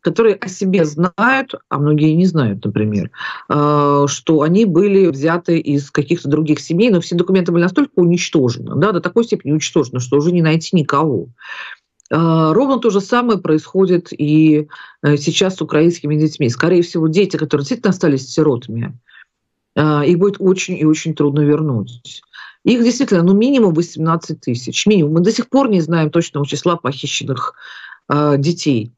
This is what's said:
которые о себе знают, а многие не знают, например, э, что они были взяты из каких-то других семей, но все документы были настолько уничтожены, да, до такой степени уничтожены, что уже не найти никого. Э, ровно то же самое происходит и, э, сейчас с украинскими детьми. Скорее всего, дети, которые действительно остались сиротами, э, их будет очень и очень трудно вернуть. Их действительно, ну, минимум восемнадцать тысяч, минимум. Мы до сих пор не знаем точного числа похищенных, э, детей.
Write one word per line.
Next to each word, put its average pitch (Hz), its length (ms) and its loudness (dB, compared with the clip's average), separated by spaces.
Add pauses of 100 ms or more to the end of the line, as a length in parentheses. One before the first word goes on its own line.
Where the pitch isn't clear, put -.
которые 196 340 2
о - 120 -12
себе 185 380 0
знают, 202 680 -2 (140)
а 139 100 -4
многие 151 340 2
не 175 120 2
знают, 135 380 -2
например, 107 480 -2 (380)
э, 143 580 2
что 151 340 0
они 180 240 2
были 190 420 2
взяты 165 500 0
из 143 340 -2
каких-то 151 380 -2
других 151 300 0
семей, 208 320 0
но 175 100 2
все 175 140 -6
документы 175 360 0
были 170 120 2
настолько 185 320 0
уничтожены, 170 800 0
да, 185 160 0
до 170 100 -2
такой 226 240 0
степени 185 260 -4
уничтожены, 147 480 -2
что 123 180 -2
уже 156 140 0
не 175 100 2
найти 160 340 0
никого. 143 520 0 (840)
Э, 160 440 2
ровно 262 260 2
то 240 100 0
же 196 120 0
самое 240 380 0
происходит 175 760 0
и, 151 500 4 (360)
э, 147 140 2
сейчас 185 380 -2
с - 60 -8
украинскими 156 540 0
детьми. 151 340 0
Скорее 170 340 2
всего, 165 240 -2
дети, 190 280 0
которые 147 280 -2
действительно 240 260 -2
остались 147 400 0
сиротами, 120 680 -2 (800)
э, 147 300 2
их 170 140 4
будет 196 200 0
очень 185 380 0
и 156 80 -2
очень 156 300 0
трудно 147 260 0
вернуть. 147 800 -2 (460)
Их 233 160 2
действительно, 226 400 2
ну, 185 100 4
минимум 226 400 4
восемнадцать 160 680 -4
тысяч, - 440 -6
минимум. 170 280 2
Мы 165 80 2
до 190 100 2
сих 233 160 -4
пор 269 220 0
не 196 100 2
знаем 160 300 0
точного 151 360 -2
числа 156 300 -2
похищенных, 135 800 -6 (560)
э, 147 280 2
детей. 139 600 -2